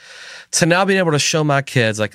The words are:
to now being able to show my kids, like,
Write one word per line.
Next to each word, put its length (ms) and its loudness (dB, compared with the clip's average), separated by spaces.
to 140 2
now 180 4
being 140 2
able 140 2
to 60 2
show 240 0
my 200 0
kids, 360 0
like, 160 -4